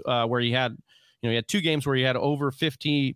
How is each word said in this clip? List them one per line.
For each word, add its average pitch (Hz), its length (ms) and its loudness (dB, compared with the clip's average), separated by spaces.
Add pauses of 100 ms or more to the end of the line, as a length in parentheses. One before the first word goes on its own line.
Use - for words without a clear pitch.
uh, 120 180 2
where 120 160 0
he 117 100 0
had, 123 200 0
you - 560 -10
know, - 20 2
he 117 60 2
had 117 120 -2
two 208 140 0
games 151 240 0
where 139 100 0
he 127 60 2
had 127 160 2
over 143 320 0
fifty 143 680 0